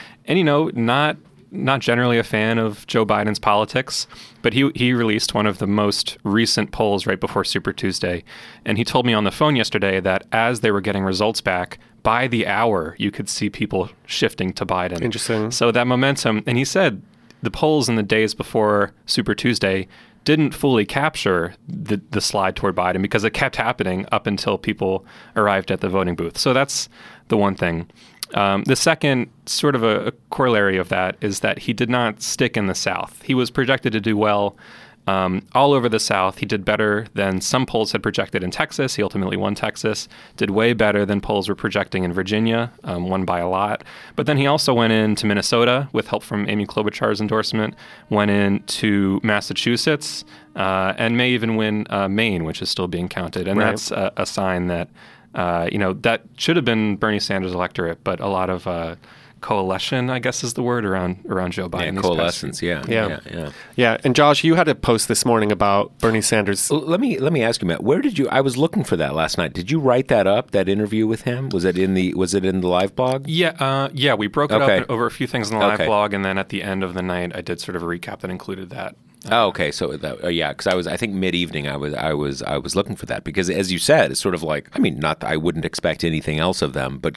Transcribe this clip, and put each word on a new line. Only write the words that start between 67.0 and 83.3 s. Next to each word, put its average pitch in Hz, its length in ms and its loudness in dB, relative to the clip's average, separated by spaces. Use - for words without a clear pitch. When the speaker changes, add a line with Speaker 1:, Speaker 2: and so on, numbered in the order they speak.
Speaker 3:
me, 240 180 0
let 139 140 0
me 139 100 2
ask 113 180 0
you, 98 60 -2
Matt, 82 160 0
where 139 180 2
did 254 180 -2
you, 139 100 2
I 131 120 2
was 135 160 0
looking 160 280 0
for - 120 0
that 76 200 0
last 78 220 0
night. 78 140 -2
Did 90 160 -6
you 156 120 2
write 131 280 4
that 104 200 4
up, 107 240 0
that 95 160 2
interview 107 400 2
with 110 140 -2
him? 127 260 -4
Was 90 160 0
it 90 120 2
in 95 180 2
the, 92 200 2
was 92 200 0
it 95 100 2
in 95 160 0
the 90 80 0
live 92 260 2
blog? 131 320 -2
Speaker 1:
Yeah, 165 320 0
uh, 135 340 0
yeah, 135 220 2
we 104 140 0
broke 143 240 0
it 107 100 4
Speaker 3:
Okay. 101 180 4
Speaker 1:
up - 100 -4
over 120 160 -2
a 117 40 -2
few - 160 -6
things 110 240 -4
in 113 80 -2
the 95 80 4
live 104 140 4
Speaker 3:
Okay. 80 60 2
Speaker 1:
blog, 104 280 2
and 98 100 0
then 95 140 0
at 98 120 -4
the 95 120 -4
end 95 220 -2
of 87 100 -4
the 92 80 -4
night, 90 320 -4
I 92 60 -8
did 87 200 -6
sort - 140 -8
of 85 80 -4
a 85 40 -6
recap 87 340 -8
that 92 100 -8
included 92 400 -10
that. 92 240 -12
Speaker 3:
Oh, 117 160 4
okay. 90 240 0
So 76 280 -4
that, 69 260 -8
uh, 87 60 -2
yeah, 80 220 -2
'cause - 140 -6
I 92 80 2
was, 87 140 -2
I 87 80 -4
think 107 180 -4
mid-evening, 87 540 -2
I 69 80 -4
was, 73 180 -4
I 80 180 -2
was, 71 300 -2
I 73 160 -2
was - 160 -6
looking - 220 -2
for - 100 -12
that - 160 -6
because, 87 280 -2